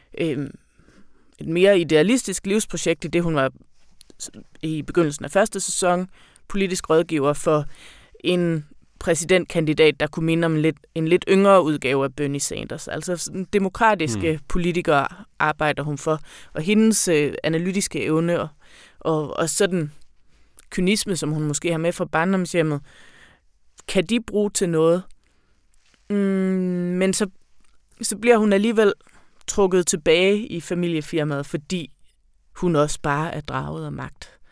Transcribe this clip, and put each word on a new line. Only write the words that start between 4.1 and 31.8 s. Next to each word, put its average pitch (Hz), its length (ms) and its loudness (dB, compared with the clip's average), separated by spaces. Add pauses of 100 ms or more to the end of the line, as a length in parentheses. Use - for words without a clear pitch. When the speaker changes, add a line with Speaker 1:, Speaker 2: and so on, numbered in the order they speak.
Speaker 1:
s-, - 100 -14 (320)
i 156 200 -6
begyndelsen 147 440 0
af 143 60 -10
første 196 280 0
sæson, 180 500 -2 (380)
politisk 190 420 -4
rådgiver 160 440 2
for 151 320 0 (540)
en 170 460 0 (340)
præsidentkandidat, 160 1000 2
der 151 80 -2
kunne 160 180 -4
minde 165 200 2
om 160 100 0
en 151 60 0
lidt, 156 160 0 (180)
en 160 120 -2
lidt 175 220 2
yngre 196 340 6
udgave 139 400 0
af 135 120 -4
Bernie 143 240 -4
Sanders. - 480 -8
Altså 160 300 -6
sådan 180 360 -8
demokratiske 185 800 0
Speaker 2:
Hmm. 156 160 -4
Speaker 1:
politikere 170 600 0 (320)
arbejder 151 440 -2
hun 147 140 -6
for, 156 220 -2 (340)
og 156 80 -6
hendes, 214 460 4
øh, 147 260 2 (100)
analytiske 170 600 -2
evne 160 360 0
og, 139 80 -4 (520)
og, 156 380 -4
og 160 120 0
sådan 175 420 0 (800)
kynisme, 196 460 0
som 151 160 -4
hun 156 120 -2
måske 151 280 -4
har 165 60 -2
med 165 160 -2
fra 180 120 -6
barndomshjemmet, 165 760 0 (1040)
kan 185 180 0
de 226 160 -2
bruge 208 280 -2
til 185 200 -2
noget? 165 340 4 (1080)
Mm, 208 60 -2 (840)
men 190 160 2
så, 196 160 -2 (720)
så 214 160 -4
bliver 233 200 4
hun 208 160 4
alligevel 208 400 4 (540)
trukket 185 400 2
tilbage 185 600 2
i 165 140 -8
familiefirmaet, 156 840 -2
fordi 170 460 -8 (640)